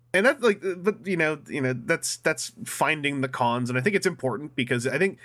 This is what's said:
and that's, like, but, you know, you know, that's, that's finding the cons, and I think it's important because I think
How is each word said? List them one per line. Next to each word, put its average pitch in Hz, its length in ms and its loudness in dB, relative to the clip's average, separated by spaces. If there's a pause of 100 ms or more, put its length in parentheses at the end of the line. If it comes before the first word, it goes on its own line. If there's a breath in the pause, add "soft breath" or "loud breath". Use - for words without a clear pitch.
(140)
and 196 120 6
that's, 269 180 2
like, 247 180 4 (160)
but, 185 300 -2
you 190 80 0
know, 156 320 2
you 147 140 -4
know, 127 100 0
that's, 127 460 -2
that's - 340 -2 (140)
finding 143 560 0
the 135 80 -2
cons, 120 400 0
and 127 100 0
I - 20 -2
think 202 140 2
it's 185 100 0
important 135 520 -4
because 123 280 0
I 127 120 0
think 190 280 0